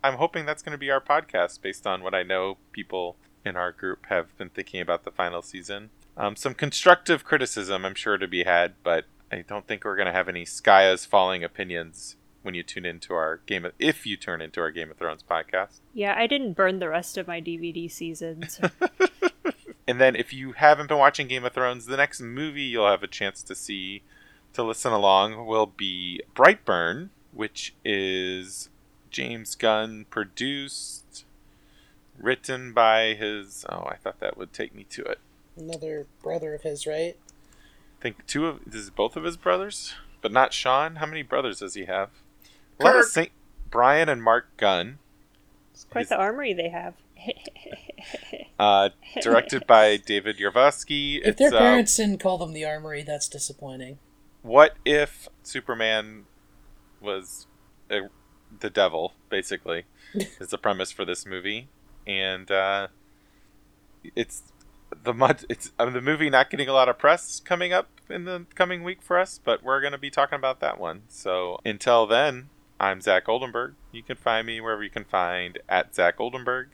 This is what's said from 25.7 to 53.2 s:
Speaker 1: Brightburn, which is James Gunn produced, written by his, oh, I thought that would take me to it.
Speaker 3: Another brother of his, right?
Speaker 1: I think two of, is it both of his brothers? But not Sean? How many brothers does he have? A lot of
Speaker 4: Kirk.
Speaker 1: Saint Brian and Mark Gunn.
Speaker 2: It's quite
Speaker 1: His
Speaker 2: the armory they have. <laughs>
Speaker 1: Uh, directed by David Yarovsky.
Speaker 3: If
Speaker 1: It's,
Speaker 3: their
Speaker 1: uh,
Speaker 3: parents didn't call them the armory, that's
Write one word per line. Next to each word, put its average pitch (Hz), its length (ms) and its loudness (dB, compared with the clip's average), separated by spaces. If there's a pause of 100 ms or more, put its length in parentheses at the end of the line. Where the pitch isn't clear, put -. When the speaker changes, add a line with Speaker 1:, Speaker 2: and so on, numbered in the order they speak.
Speaker 1:
Brightburn, 127 760 4 (240)
which - 400 -10 (100)
is 95 880 -4 (400)
James 117 440 -10
Gunn 110 540 0
produced, - 1160 -8 (920)
written 127 540 -4
by 113 400 6
his, 104 560 -8
oh, - 180 -8
I - 100 -8
thought - 240 -12
that - 180 -6
would - 160 -14
take - 200 -10
me 104 100 -20
to - 180 -16
it. - 160 -8 (360)
Speaker 3:
Another 156 520 -12 (160)
brother 156 320 -6
of - 80 -12
his, 147 240 -8
right? 160 320 -6 (800)
Speaker 1:
I - 40 -20
think - 240 -10
two 151 200 -2
of, 151 140 -6 (140)
is 104 140 -12
it - 80 -16
both 110 220 -2
of 160 60 -10
his 170 120 -6
brothers? - 560 -2 (300)
But 104 100 -4
not 127 220 4
Sean? 147 420 0
How 156 100 -6
many 156 140 -8
brothers 127 380 -4
does 98 160 -12
he 98 100 -10
have? 98 240 -4 (720)
A 143 40 0
lot 220 120 10
of 240 60 8
Speaker 4:
Kirk. 233 100 4
Speaker 1:
Saint 165 200 0 (380)
Brian 143 380 6
and 123 140 -2
Mark 113 240 4 (100)
Gunn. 101 420 2 (760)
Speaker 2:
It's - 100 -20
quite - 180 -6
Speaker 1:
His - 60 -8
Speaker 2:
the 220 80 0
armory 214 380 -2
they 170 160 -4
have. 175 240 -10 (240)
<laughs> - 160 -10 (1200)
Speaker 1:
Uh, 101 340 6 (300)
directed 117 460 2
by 107 300 10
David 104 420 -2
Yarovsky. 143 840 2
Speaker 3:
If - 60 -2
Speaker 1:
It's, 208 140 2
Speaker 3:
their 285 140 6
Speaker 1:
uh, 220 40 6
Speaker 3:
parents 240 380 6
didn't 208 240 0
call 185 180 0
them 165 140 -8
the 156 120 -8
armory, 151 380 -8
that's 147 260 -6